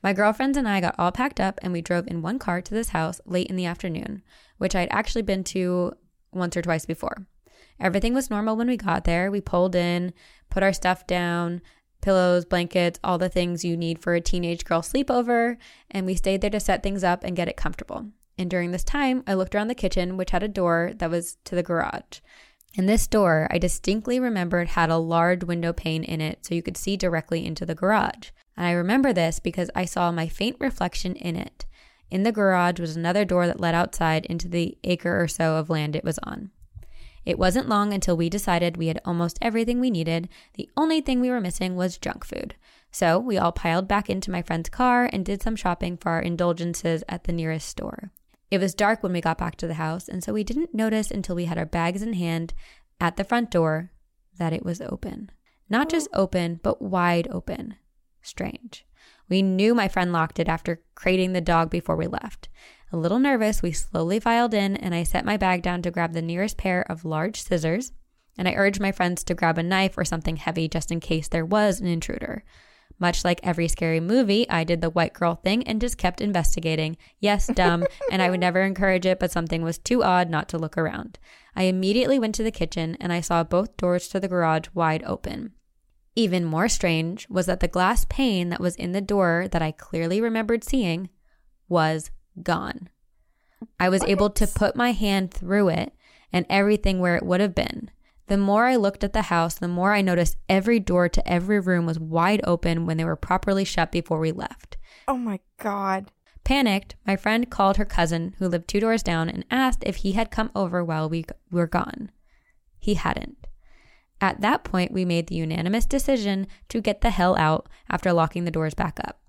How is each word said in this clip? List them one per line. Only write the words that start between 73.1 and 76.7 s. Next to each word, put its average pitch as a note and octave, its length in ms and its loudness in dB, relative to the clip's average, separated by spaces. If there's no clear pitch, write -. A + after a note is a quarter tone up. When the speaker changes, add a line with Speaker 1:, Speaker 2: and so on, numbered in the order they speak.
Speaker 1:
like F3 180 2
every E3+ 260 0
scary D#3+ 320 0
movie, G#3+ 480 4
I E3 160 0
did E3+ 160 0
the E3+ 80 0
white E3 240 2
girl E3+ 220 0
thing G#3+ 320 0
and A3 140 -2
just B3 180 -2
kept F3 220 -2
investigating. D#3+ 760 0